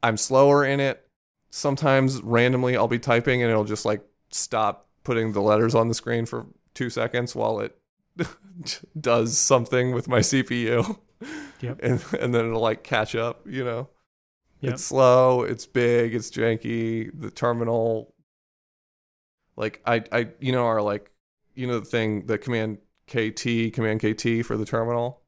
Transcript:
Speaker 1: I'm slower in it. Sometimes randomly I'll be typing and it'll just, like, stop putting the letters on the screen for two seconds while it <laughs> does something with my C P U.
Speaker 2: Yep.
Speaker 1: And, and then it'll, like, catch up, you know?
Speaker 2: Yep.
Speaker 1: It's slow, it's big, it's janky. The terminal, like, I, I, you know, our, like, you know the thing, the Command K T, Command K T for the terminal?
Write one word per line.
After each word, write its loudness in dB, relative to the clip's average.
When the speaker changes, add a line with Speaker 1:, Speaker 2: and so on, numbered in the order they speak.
Speaker 1:
I'm 2
slower 6
in 0
it. -2
Sometimes 2
randomly 2
I'll 2
be 0
typing 2
and 2
it'll 2
just, -6
like, -2
stop -2
putting 0
the 0
letters 4
on 4
the 0
screen -4
for -10
two -6
seconds -4
while -2
it -8
<laughs> -4
does 0
something 2
with -4
my 4
C 2
P -2
U. 0
Speaker 2:
Yep. -8
Speaker 1:
And, 0
and 0
then 2
it'll, -2
like, 0
catch -2
up, -6
you -8
know? -6
Speaker 2:
Yep. -2
Speaker 1:
It's -8
slow, 6
it's -6
big, 2
it's -6
janky. -2
The -10
terminal, -2
like, -6
I, 0
I, -2
you -2
know, 2
our, 2
like, -4
you -8
know -2
the -12
thing, -2
the -2
Command -4
K -2
T, -2
Command -2
K 0
T -2
for -6
the -4
terminal? -4